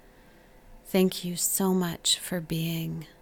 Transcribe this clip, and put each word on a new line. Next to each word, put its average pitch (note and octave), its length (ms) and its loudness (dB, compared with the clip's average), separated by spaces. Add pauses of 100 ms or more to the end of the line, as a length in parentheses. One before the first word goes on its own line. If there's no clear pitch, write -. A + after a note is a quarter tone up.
(880)
Thank F#3 380 2
you F3 120 -4
so F#3 380 2
much F3 440 0
for - 220 -4
being E3 680 -4 (160)